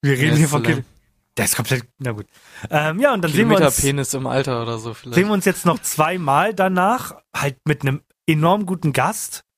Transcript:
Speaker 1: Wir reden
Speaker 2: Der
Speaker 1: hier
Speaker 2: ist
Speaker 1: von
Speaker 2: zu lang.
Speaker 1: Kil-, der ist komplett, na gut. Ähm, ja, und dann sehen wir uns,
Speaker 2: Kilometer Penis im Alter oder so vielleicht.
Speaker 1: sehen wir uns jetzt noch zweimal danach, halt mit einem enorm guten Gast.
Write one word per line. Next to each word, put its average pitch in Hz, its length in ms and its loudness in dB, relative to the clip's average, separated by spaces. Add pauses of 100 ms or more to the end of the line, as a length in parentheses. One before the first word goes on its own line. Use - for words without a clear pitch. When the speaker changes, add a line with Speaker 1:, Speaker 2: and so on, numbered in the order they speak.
Speaker 1:
Wir 143 100 2
reden 135 180 2
Speaker 2:
Der 151 60 4
Speaker 1:
hier 156 100 6
Speaker 2:
ist 139 40 -2
Speaker 1:
von 143 140 0
Speaker 2:
zu 117 60 0
lang. 117 120 0
Speaker 1:
Kil-, - 20 -10 (520)
der - 100 0
ist - 100 -2
komplett, 123 280 -2 (140)
na 127 140 -6
gut. 104 140 -10 (440)
Ähm, 156 300 0
ja, 277 140 4
und 190 80 -2
dann 165 100 0
sehen 214 160 2
wir 214 80 6
uns, 151 200 4
Speaker 2:
Kilometer - 60 -2
Penis 139 320 0
im 131 120 -4
Alter 127 360 -2
oder 113 160 -4
so 113 160 -10
vielleicht. 123 200 -14
Speaker 1:
sehen 185 140 2
wir 214 60 0
uns 185 100 -2
jetzt 190 200 0
noch 165 160 2
zweimal 165 720 0
danach, 190 600 0 (200)
halt 143 220 -4 (100)
mit 151 160 -2
einem 139 200 -2 (240)
enorm 170 400 2
guten 165 260 -2
Gast. - 520 -2 (140)